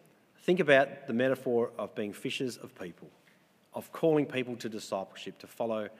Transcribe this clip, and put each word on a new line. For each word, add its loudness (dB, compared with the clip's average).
Think 4
about 6
the -2
metaphor 2
of -8
being -6
fishers -6
of -18
people, -14
of -10
calling 2
people -4
to -8
discipleship, -8
to -18
follow -4